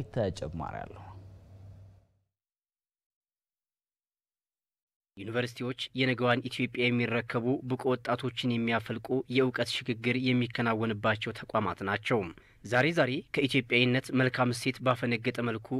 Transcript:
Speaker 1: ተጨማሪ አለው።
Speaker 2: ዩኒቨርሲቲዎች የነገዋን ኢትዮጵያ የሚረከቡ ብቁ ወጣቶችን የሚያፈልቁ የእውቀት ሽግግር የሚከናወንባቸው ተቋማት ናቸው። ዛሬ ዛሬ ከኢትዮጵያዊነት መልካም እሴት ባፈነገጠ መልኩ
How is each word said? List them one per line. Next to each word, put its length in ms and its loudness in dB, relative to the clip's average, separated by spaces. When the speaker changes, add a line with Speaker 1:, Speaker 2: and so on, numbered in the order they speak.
Speaker 1:
ተጨማሪ 640 -4
አለው። 240 -12
Speaker 2:
ዩኒቨርሲቲዎች 640 -4
የነገዋን 480 2
ኢትዮጵያ 400 -2
የሚረከቡ 600 0
ብቁ 240 -4
ወጣቶችን 640 0
የሚያፈልቁ 560 0
የእውቀት 400 2
ሽግግር 500 -2
የሚከናወንባቸው 1120 0
ተቋማት 480 -2
ናቸው። 380 0
ዛሬ 280 2
ዛሬ 200 2
ከኢትዮጵያዊነት 840 4
መልካም 380 4
እሴት 300 -2
ባፈነገጠ 600 0
መልኩ 280 -4